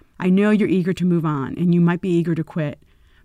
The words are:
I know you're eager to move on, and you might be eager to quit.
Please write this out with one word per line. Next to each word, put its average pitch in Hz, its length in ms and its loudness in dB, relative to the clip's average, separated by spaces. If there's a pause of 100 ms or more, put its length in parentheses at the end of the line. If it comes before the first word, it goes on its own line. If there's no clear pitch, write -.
(200)
I 180 100 0
know 202 220 4
you're 208 180 2
eager 185 240 0
to 175 120 -4
move 170 200 0
on, 143 320 -4
and 175 160 2
you 175 80 4
might 170 200 2
be 180 140 -2
eager 170 200 0
to 160 80 -4
quit. 151 400 -8 (420)